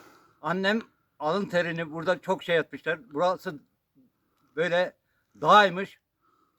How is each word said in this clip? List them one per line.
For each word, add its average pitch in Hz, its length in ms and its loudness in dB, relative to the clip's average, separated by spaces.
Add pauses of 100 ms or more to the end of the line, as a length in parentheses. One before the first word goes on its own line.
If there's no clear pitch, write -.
(420)
annem 190 400 -2 (380)
alın 175 260 -2
terini 165 460 -4
burada 165 280 -4
çok 185 240 -4
şey 170 140 0
etmişler. 156 420 -4 (140)
Burası 175 460 -2 (960)
böyle 175 380 0 (480)
dağymış, 190 580 4 (600)